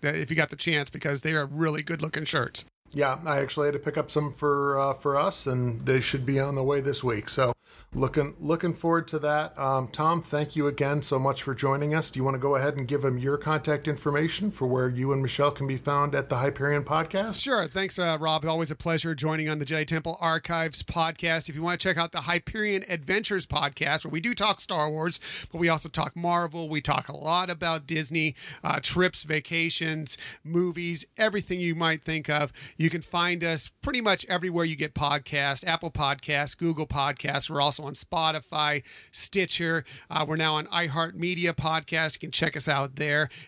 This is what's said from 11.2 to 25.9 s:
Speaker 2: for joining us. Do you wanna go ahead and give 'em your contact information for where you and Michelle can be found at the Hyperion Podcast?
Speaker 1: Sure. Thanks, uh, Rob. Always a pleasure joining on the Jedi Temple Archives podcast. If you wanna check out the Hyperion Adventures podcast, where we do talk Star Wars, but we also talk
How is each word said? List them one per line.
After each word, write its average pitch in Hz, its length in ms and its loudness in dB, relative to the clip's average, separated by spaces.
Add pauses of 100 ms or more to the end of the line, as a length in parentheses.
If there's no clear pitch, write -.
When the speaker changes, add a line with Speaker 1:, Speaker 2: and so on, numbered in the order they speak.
Speaker 2:
for 135 140 -4
joining 139 400 0
us. 160 160 0
Do 135 80 -4
you 127 40 2
wanna 135 140 0
go 139 180 2
ahead 135 220 0
and 127 100 -4
give 139 160 0
'em 131 140 2
your 139 180 0
contact 151 520 0
information 156 640 0
for 131 160 -2
where 127 200 2
you 127 240 0
and 135 120 2
Michelle 143 260 2
can 139 160 -4
be 135 100 -2
found 143 380 0
at - 160 -2
the 131 60 0
Hyperion 139 480 2
Podcast? 185 580 -2
Speaker 1:
Sure. 220 260 0
Thanks, 190 300 -2
uh, 170 240 2
Rob. 156 240 2
Always 160 240 0
a 151 60 -4
pleasure 165 400 0
joining 156 340 0
on 156 80 0
the 147 80 -2
Jedi 151 220 -2
Temple 160 340 -2
Archives 165 640 0
podcast. 165 640 0
If 135 60 -8
you 156 80 -6
wanna 175 140 0
check 180 200 0
out 170 140 2
the 170 100 -4
Hyperion 196 640 0
Adventures 180 600 -2
podcast, 147 580 0
where 147 60 -6
we 160 100 -2
do 240 140 -2
talk 240 260 2
Star 156 260 0
Wars, 156 320 0 (320)
but 160 60 -10
we 170 100 2
also 160 220 2
talk 147 260 -2